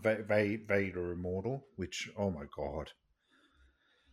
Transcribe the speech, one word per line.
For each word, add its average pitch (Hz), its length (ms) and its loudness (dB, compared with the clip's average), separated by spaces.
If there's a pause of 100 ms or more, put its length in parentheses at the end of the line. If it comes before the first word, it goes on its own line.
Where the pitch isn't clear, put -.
Va-, 110 220 2
Va-, 104 340 4 (100)
Vader 92 440 2
Immortal, 95 640 -2
which, - 420 -6
oh 101 140 2
my 73 140 -4 (100)
God. 71 360 -4 (1200)